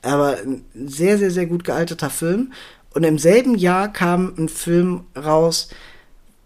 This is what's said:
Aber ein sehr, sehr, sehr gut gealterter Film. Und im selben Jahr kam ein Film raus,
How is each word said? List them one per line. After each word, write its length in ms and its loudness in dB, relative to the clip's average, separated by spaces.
Aber 380 0
ein 340 -8
sehr, 440 0
sehr, 140 0
sehr 140 -2
gut 180 -4
gealterter 460 -4
Film. 420 -2
Und 120 2
im 120 2
selben 380 4
Jahr 320 2
kam 500 0
ein 120 -2
Film 560 -2
raus, 540 2